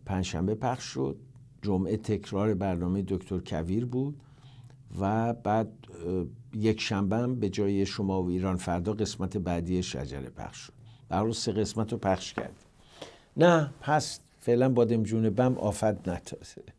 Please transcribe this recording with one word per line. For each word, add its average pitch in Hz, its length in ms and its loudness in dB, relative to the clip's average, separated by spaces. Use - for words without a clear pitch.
پنجشنبه 92 500 0
پخش 123 280 -4
شد، 135 320 -4
جمعه 98 360 0
تکرار 104 560 0
برنامهٔ 92 540 0
دکتر 92 320 -2
کویر 87 460 -2
بود 131 300 -4
و 113 320 0
بعد، 110 340 0
اه، 87 580 -6
یک 107 260 2
شنبه 101 340 0
هم 123 240 0
به 104 100 0
جای 98 360 2
شما 95 380 0
و 90 60 0
ایران 92 280 0
فردا 90 360 -2
قسمت 101 440 -2
بعدی 87 460 0
شجره 67 460 -6
پخش - 280 -12
شد. - 160 -18
در 98 140 2
روز 113 140 0
سه - 140 -2
قسمت 107 400 0
رو - 60 -2
پخش 95 360 0
کرد. - 220 -8
نه، 160 320 6
پس - 380 0
فعلاً 120 300 4
بادم 117 340 4
جون 110 260 2
بم 123 280 2
آفت 101 260 0
نداره. - 960 -4